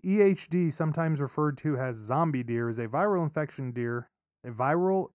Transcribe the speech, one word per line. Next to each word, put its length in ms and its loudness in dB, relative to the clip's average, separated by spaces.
E 160 4
H 280 4
D, 200 2
sometimes 500 0
referred 400 0
to 180 -2
as 180 -2
zombie 480 0
deer, 260 -2
is 80 -4
a 100 -4
viral 360 0
infection 480 -4
deer, 360 -4
a 80 -10
viral 640 0